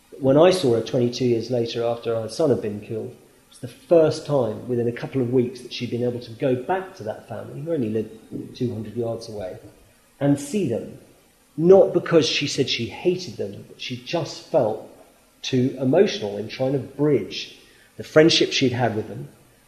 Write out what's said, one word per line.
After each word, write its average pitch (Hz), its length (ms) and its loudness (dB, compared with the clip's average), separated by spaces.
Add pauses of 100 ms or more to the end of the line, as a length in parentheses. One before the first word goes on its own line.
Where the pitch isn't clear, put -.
(200)
When 135 180 4
I 175 140 8
saw 139 220 2
her 113 80 2
twenty-two 120 440 0
years 113 240 0
later, 117 340 -2
after 117 320 -2
her 110 140 -4
son 160 200 0
had 117 120 2
been 104 200 -6
killed, 110 280 -8
it - 400 -20
was - 100 -20
the 123 80 -12
first 160 600 2
time 110 400 -2
within 117 200 0
a 120 40 0
couple 131 300 -4
of 120 120 -2
weeks 123 280 0
that - 120 -16
she'd 120 160 -8
been 117 140 -4
able 123 160 -2
to 113 120 -14
go 127 240 -2
back 185 420 -6
to 107 60 -14
that - 240 -10
family, 113 340 -12
who 165 120 -6
only 123 160 -2
lived - 680 -8
two 120 160 -4
hundred 104 240 -10
yards 117 340 -6
away, 101 280 -10 (600)
and 143 200 2
see 196 280 -2
them. - 320 -6 (560)
Not 175 380 8
because 165 340 4
she - 200 -2
said 139 220 -2
she 117 160 -4
hated 117 520 -4
them, 110 300 -8
but - 140 -20
she 123 160 -8
just - 500 -8
felt 113 400 0 (540)
too 127 380 0
emotional 131 580 2
in 107 120 -8
trying 131 240 -2
to 139 60 0
bridge 127 800 -2 (380)
the 113 80 -12
friendship - 480 4
she'd 123 220 2
had 113 220 0
with 104 120 -4
them, 135 220 -12 (380)